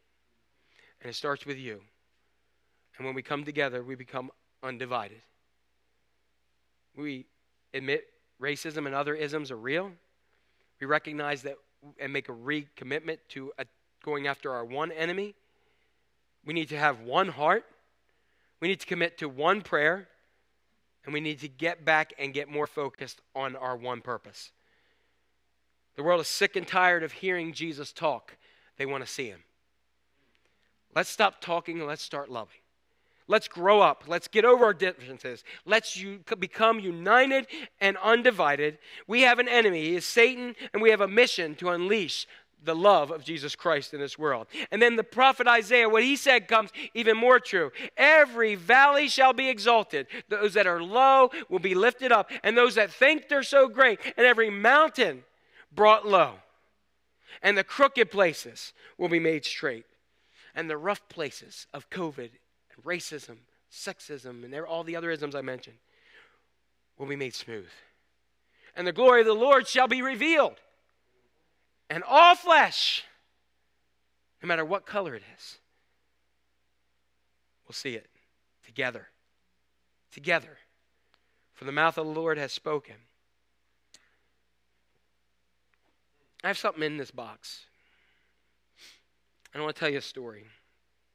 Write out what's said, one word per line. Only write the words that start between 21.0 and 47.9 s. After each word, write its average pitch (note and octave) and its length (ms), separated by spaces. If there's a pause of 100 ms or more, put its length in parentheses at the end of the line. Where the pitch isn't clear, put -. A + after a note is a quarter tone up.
And C#3+ 80
we D3+ 80
need D3+ 180
to D3+ 80
get D#3 380
back D#3 340
and C#3 140
get C#3+ 160
more D3 180
focused C#3 540 (120)
on C3+ 220
our B2+ 200
one A#2+ 260
purpose. - 500 (1400)
The C#3+ 80
world E3+ 160
is D#3 80
sick - 300
and F3 100
tired F3+ 360
of D3+ 100
hearing F3 400
Jesus D3 400
talk. C#3+ 420 (420)
They C3+ 80
want C3+ 180
to A#2+ 80
see C3+ 160
him. F#2 160 (1500)
Let's F3+ 160
stop G3+ 300
talking E3+ 400
and D#3 80
let's D3+ 160
start C#3+ 260
loving. A2+ 300 (680)
Let's G#3+ 200
grow G3 320
up. D#3+ 280
Let's E3+ 200
get G#3 160
over B3 220
our G#3 80
differences. C3 720 (200)
Let's A3 300
u-, G3 240 (180)
become A3 420
united G#3+ 680 (320)
and G3 180
undivided. F#3 800 (300)
We A#3+ 140
have B3 180
an B3 80
enemy. G#3 380
He E3 100
is E3+ 100
Satan, B3 480 (200)
and G#3 80
we A3 100
have G#3 100
a G3 60
mission F#3+ 480
to F3+ 140
unleash F3+ 580 (340)
the D#3+ 140
love E3+ 340
of D#3 140
Jesus D3 320
Christ D3+ 380
in C#3+ 80
this C#3 180
world. C3+ 260 (240)
And G#3 120
then A#3 160
the A3 60
prophet B3+ 440
Isaiah, A#3 400
what A3 160
he C4+ 140
said B3 320
comes A3 220 (220)
even A3 220
more A#3+ 240
true. F3 320 (240)